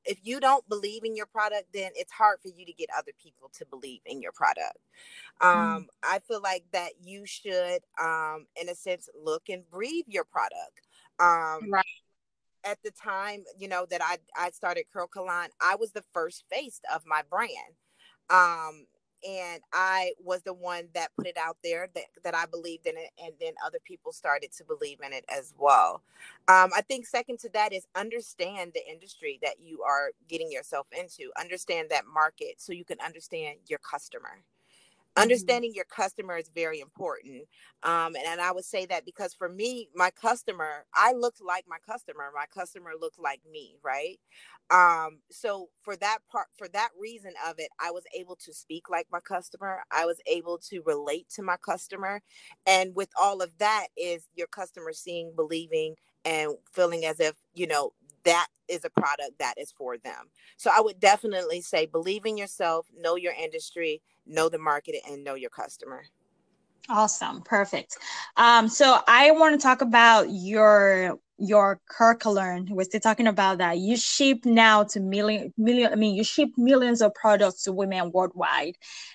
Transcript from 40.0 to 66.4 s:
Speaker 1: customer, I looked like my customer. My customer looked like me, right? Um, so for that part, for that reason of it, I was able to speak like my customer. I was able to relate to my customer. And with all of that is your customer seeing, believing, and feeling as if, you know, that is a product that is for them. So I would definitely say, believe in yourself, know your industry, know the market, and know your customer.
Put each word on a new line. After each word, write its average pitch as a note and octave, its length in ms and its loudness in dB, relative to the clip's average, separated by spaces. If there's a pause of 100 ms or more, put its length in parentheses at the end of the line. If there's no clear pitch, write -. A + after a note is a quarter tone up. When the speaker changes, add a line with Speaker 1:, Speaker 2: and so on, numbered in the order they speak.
Speaker 1:
customer, A3+ 840 -6
I G#3+ 180 4
looked A#3+ 300 -4
like F3+ 260 -8
my E3+ 180 -14
customer. D3+ 480 -14
My D3 120 -8
customer F3+ 520 -14
looked D#3+ 220 -12
like C#3 220 -8 (100)
me, D3+ 320 -20
right? D3 340 -8 (540)
Um, E3 460 4 (140)
so G3 380 -8 (120)
for G3+ 140 -12
that G#3 240 -4 (120)
part, G#3 140 -6 (100)
for G3+ 120 -18
that G#3 300 -6
reason G3+ 360 -16 (160)
of E3 80 -12
it, D#3 120 -12 (100)
I E3+ 100 -8
was F3 140 -12 (120)
able F3+ 200 -16
to - 180 -20
speak - 340 -16
like E3+ 240 -6
my F3 80 -8
customer. F#3+ 720 -10
I D#3+ 160 -2
was E3+ 220 -4
able E3+ 320 -4 (100)
to F3+ 160 -14
relate D3 460 -6
to - 100 -14
my F3+ 160 -4
customer. F#3+ 640 -8 (460)
And F#3 260 2
with F#3+ 160 -4 (100)
all G3 220 2
of E3 160 -8
that G#3 300 0 (100)
is E3+ 380 -8
your E3+ 100 -8
customer E3+ 480 -14
seeing, E3+ 420 -12
believing, D#3+ 600 -4 (280)
and D#3 300 -2 (180)
feeling E3+ 320 0
as D#3 160 -4
if, D#3 140 0 (220)
you F3 100 -4
know, D3 280 -2 (320)
that E3+ 220 4 (200)
is E3+ 180 -6
a E3 60 -10
product C#3+ 480 -2
that B2+ 180 -4
is D3 140 -14
for B2 260 -10
them. E2+ 320 -16 (280)
So - 140 0
I G3 100 8
would G3+ 180 -2
definitely F#3 640 2
say, D#3+ 260 -2
believe F#3+ 400 -4
in G#3+ 100 -4
yourself, E3+ 480 -4 (100)
know E3+ 200 -2
your F3 180 -4
industry, D#3+ 720 -6 (240)
know D#3+ 220 0
the E3 100 -6
market, D3+ 380 -4 (120)
and C#3+ 140 -14
know C#3 100 -8
your B2+ 160 -10
customer. C3 540 -14 (840)